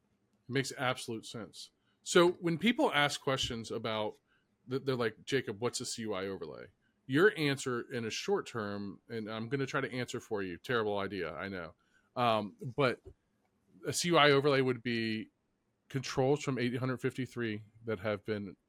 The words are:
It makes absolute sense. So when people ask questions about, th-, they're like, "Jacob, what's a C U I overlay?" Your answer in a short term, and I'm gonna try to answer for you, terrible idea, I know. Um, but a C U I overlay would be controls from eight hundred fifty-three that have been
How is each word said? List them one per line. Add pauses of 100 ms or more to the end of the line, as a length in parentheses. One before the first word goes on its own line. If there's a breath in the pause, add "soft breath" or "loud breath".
(480)
It
makes
absolute
sense. (340)
So
when
people
ask
questions
about, (540)
th-,
they're
like,
"Jacob,
what's
a
C
U
I
overlay?" (420)
Your
answer
in
a
short
term, (100)
and
I'm
gonna
try
to
answer
for
you,
terrible
idea,
I
know. (420)
Um, (240)
but (840)
a
C
U
I
overlay
would
be (580)
controls
from
eight
hundred
fifty-three (240)
that
have
been (120)